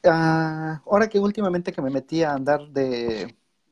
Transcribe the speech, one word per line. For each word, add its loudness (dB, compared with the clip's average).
ah, 2
ahora 4
que 0
últimamente -2
que -6
me -2
metí -2
a 0
andar 0
de, -4